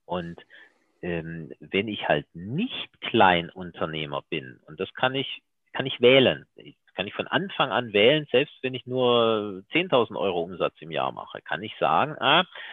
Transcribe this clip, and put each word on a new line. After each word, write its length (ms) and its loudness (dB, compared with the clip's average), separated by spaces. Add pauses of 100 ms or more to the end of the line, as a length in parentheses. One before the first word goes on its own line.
Und, 360 -8 (600)
ähm, 600 -8
wenn 260 -2
ich 220 -4
halt 240 0
nicht 560 -6 (100)
Kleinunternehmer 1300 0
bin, 360 -8
und 160 -10
das 120 -8
kann 220 -2
ich, 260 -8 (300)
kann 140 -6
ich 160 -8
wählen, 440 6 (100)
ich, 200 -20 (200)
kann 120 -4
ich 60 -12
von 140 -6
Anfang 440 -2
an 220 -2
wählen, 360 6
selbst 320 2
wenn 120 -4
ich 120 -10
nur 840 2
zehntausend 460 2
Euro 240 0
Umsatz 380 -4
im 120 -14
Jahr 220 -2
mache, 280 -14
kann 220 -8
ich 140 -12
sagen, 420 0
ah, 240 2 (300)